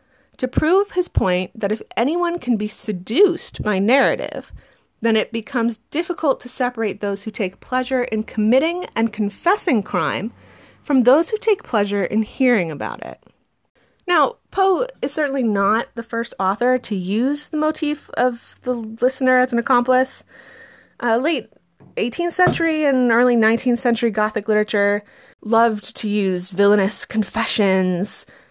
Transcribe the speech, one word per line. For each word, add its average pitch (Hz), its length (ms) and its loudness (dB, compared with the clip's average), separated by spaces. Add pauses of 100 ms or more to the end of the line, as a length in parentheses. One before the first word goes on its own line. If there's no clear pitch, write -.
(380)
to 254 100 -2
prove 381 440 2
his 359 160 -2
point 185 500 0
that 202 140 -2
if 220 100 -6 (140)
anyone 339 420 0
can 247 180 0
be 208 120 -2
seduced 214 920 -2
by 202 200 0
narrative, 196 720 0 (480)
then 226 160 2
it - 160 -2
becomes 226 460 -4 (120)
difficult 320 480 -2
to - 100 -14
separate 226 520 -4
those 202 220 -4
who 214 100 -8
take 185 280 -6
pleasure 254 440 -2
in 220 180 -4
committing 269 720 0
and 226 180 0
confessing 220 720 0
crime 160 500 -2 (500)
from 262 200 2
those 277 280 6
who 440 80 -4
take - 260 0
pleasure 202 400 0
in 220 180 0
hearing 214 480 0
about 107 320 -8
it. - 180 -12 (840)
Now, 339 300 2 (140)
Poe 381 360 2 (160)
is - 100 -4
certainly 277 300 0
not 208 520 2
the 233 80 -8
first 233 360 -8
author 220 400 2
to 233 180 -6
use 220 520 -2
the - 80 -6
motif 302 540 -2
of - 520 -4
the 247 120 -2
listener 240 640 0
as 254 140 0
an 233 60 2
accomplice. 254 640 0 (760)
Uh, 233 180 0
late 269 340 -2 (440)
eighteenth 330 360 -2
century 330 520 0
and 254 260 2
early 240 260 4
nineteenth 226 440 2
century 233 300 0
Gothic 214 380 -2
literature 208 540 2 (400)
loved 220 540 0
to 214 120 -4
use 190 420 0
villainous 202 540 2
confessions 196 1200 0 (260)